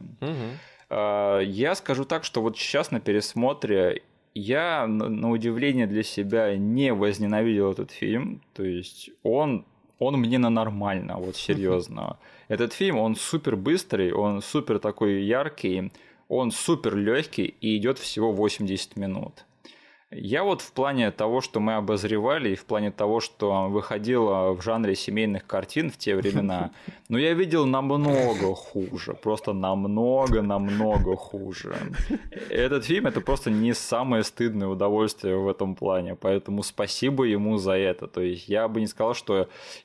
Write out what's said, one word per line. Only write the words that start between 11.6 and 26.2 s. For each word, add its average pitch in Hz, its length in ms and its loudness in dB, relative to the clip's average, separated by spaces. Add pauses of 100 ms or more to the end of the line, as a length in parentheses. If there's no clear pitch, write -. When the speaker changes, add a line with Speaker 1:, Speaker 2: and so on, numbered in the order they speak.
Speaker 2:
Этот 113 240 0
фильм, 190 260 0
он 110 160 2
супер 139 400 -2
быстрый, 98 580 0
он 104 300 0
супер 123 380 0
такой 101 420 0
яркий, 101 680 -2 (360)
он 123 220 2
супер 117 460 0
лёгкий 110 480 0 (160)
и 110 160 0
идёт 117 220 0
всего 113 340 -2
восемьдесят 101 640 -2
минут. 98 480 -6 (680)
Я 131 300 -2
вот 190 180 0
в - 120 -16
плане 131 400 0
того, 113 280 0
что 113 200 -4
мы 110 160 0
обозревали, 107 760 0
и 95 60 0
в - 80 -14
плане 104 260 -2
того, 107 300 0
что 98 480 0
выходило 104 880 2
в 90 60 -10
жанре 113 340 0
семейных 104 500 -2
картин 120 460 -4
в - 40 -20
те 98 200 -2
времена, 92 560 0 (180)